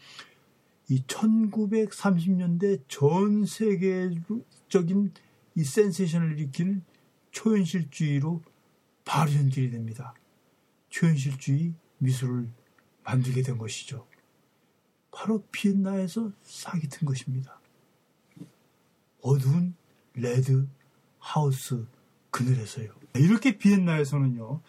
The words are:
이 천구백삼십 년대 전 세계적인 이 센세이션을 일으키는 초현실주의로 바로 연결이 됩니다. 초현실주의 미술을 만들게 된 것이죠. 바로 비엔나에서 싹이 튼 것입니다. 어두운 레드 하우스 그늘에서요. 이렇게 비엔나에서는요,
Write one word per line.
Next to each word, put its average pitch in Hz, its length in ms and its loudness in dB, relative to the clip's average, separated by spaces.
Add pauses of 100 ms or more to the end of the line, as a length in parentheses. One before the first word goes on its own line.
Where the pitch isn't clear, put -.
(880)
이 131 200 2
천구백삼십 214 1200 0
년대 180 560 0
전 196 600 2
세계적인 185 1700 -2 (440)
이 160 80 0
센세이션을 170 760 0
일으키는 170 460 -2 (480)
초현실주의로 165 1080 0 (640)
바로 147 300 2
연결이 135 380 2
됩니다. 117 420 -10 (760)
초현실주의 147 840 0 (240)
미술을 127 500 -2 (540)
만들게 127 400 0
된 123 160 -4
것이죠. 110 480 -12 (1040)
바로 214 400 -2
비엔나에서 196 800 -2 (120)
싹이 - 460 -8
튼 - 180 -6
것입니다. 131 520 -6 (1600)
어두운 143 540 2 (400)
레드 131 540 2 (500)
하우스 135 680 -2 (460)
그늘에서요. 120 600 -2 (240)
이렇게 202 420 4
비엔나에서는요, 147 1120 2